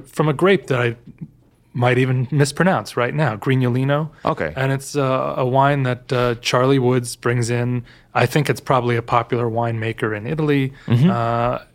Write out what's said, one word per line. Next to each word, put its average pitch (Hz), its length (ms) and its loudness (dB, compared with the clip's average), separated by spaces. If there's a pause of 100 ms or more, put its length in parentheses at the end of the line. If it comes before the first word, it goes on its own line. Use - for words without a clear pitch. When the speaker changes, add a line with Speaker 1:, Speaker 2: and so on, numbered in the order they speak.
Speaker 1:
from 151 240 -2
a 151 40 0
grape 180 340 2
that 131 140 0
I 117 140 -2 (800)
might 123 240 2
even 127 340 0
mispronounce 147 640 0
right 123 160 0
now, 143 220 0
Grignolino. 131 760 0 (160)
Speaker 2:
Okay. 92 300 -2
Speaker 1:
And 135 160 -2
it's, 135 240 -6
uh, 135 420 0
a 135 80 0
wine 135 380 2
that, 127 280 -4
uh, 123 240 0
Charlie 131 440 2
Woods 123 380 0
brings 120 320 -2
in. 120 340 -2 (300)
I 120 120 2
think 147 240 0
it's 127 120 -2
probably 120 340 0
a 117 60 -2
popular 120 480 0
winemaker 113 680 -4
in 104 100 -8
Italy. 143 460 0 (160)
Speaker 2:
Mm-hmm. 123 220 4
Speaker 1:
Uh, 120 500 0 (160)